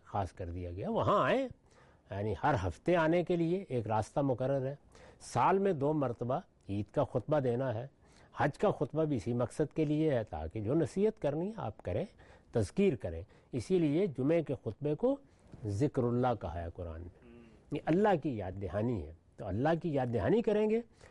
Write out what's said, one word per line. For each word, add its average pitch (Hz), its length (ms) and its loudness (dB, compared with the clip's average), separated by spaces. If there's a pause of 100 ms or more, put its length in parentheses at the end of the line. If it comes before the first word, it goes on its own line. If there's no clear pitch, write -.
خاص 101 280 -4
کر 87 180 -10
دیا 87 220 -6
گیا، 117 180 -6
وہاں 175 340 4
آئیں، 254 240 2 (640)
یعنی 104 320 -2
ہر 147 120 2 (120)
ہفتے 165 300 0
آنے 165 280 4
کے 180 120 0
لیے 170 320 0
ایک 120 180 -2
راستہ 110 340 0
مقرر 131 460 0
ہے، 143 80 -6 (580)
سال 160 260 4
میں 196 140 2
دو 143 200 0
مرتبہ 131 480 -2 (280)
عید 101 260 -4
کا - 100 2
خطبہ 147 360 0
دینا 127 340 0
ہے، 123 120 -6 (480)
حج 143 240 0
کا 208 120 2
خطبہ 151 340 -2
بھی 151 120 0
اسی 117 160 -2
مقصد 123 440 -2
کے 160 80 2
لیے 151 300 2
ہے 113 160 2
تاکہ 82 300 -6
جو 107 140 0
نصیحت 190 480 0
کرنی 156 340 -2
آپ 117 260 -8
کریں، 104 220 -2 (480)
تذکیر 139 440 2
کریں۔ 85 260 -6 (300)
اسی 180 260 0
لیے 160 280 2 (100)
جمعے 156 260 2
کے 139 120 -4 (100)
خطبے 143 300 -4
کو 262 220 0 (500)
ذکر 110 360 0
اللہ 120 380 2
کہا 85 220 -6
ہے 85 120 -6
قرآن 82 280 -10
میں، 117 400 -20 (300)
یہ 147 120 -4
اللہ 196 380 4
کی 135 140 -2
یاد 95 260 -6
دہانی 104 400 -2
ہے۔ 76 100 -12 (240)
تو 113 100 -10
اللہ 107 220 0 (140)
کی 170 120 -2
یاد 127 200 0
دہانی 143 280 2
کریں 214 280 2
گے، 226 100 2 (300)